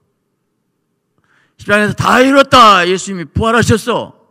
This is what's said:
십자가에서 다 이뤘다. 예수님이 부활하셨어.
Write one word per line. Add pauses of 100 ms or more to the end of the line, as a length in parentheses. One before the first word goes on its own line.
(1600)
십자가에서
다
이뤘다.
예수님이
부활하셨어. (120)